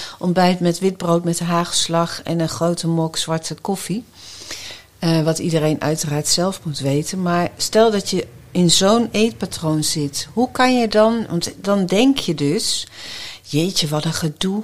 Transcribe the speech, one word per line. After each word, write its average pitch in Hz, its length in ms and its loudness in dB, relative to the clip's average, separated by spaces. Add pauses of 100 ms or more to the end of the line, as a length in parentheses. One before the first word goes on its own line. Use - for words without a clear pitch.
(180)
ontbijt 180 420 2
met 175 180 2
wit 185 180 0
brood 170 280 0
met 175 160 -2
hagelslag 170 840 -2
en 170 180 -2
een 160 80 0
grote 170 400 -2
mok 160 280 0
zwarte 160 380 -4
koffie. 196 500 -4 (960)
Eh, 165 240 2
wat 160 160 0
iedereen 156 440 0
uiteraard 151 460 -2
zelf 185 360 0
moet 147 140 -6
weten. 147 440 -2
Maar 175 340 0
stel 220 340 4
dat 196 200 -2
je - 160 -2 (240)
in 180 200 4
zo'n 220 420 4
eetpatroon 180 720 0
zit, 143 480 -4
hoe 247 200 0
kan 254 260 4
je 233 100 2
dan, 220 420 4
want 170 260 -2
dan 202 300 0
denk 240 320 4
je - 160 -2
dus, 147 520 -2 (560)
"Jeetje, 165 460 0
wat 151 160 -2
een 165 80 -2
gedoe, 185 520 -2